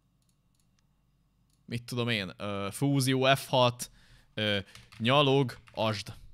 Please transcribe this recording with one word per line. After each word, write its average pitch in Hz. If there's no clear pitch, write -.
Mit 120
tudom 120
én? 101
Ö, 101
fúzió, 135
F -
hat, 123
ö, 104
nyalog, 135
asd. 107